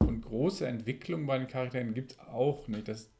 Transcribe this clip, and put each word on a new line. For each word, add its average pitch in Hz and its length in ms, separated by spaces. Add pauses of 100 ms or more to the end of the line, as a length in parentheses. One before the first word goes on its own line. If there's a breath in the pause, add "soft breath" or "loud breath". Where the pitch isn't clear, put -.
und 113 200
große 127 460
Entwicklung 127 580
bei 135 140
den 127 100
Charakteren 123 460
gibt's 131 240 (120)
auch 135 380
nicht. 107 200
Das, 110 320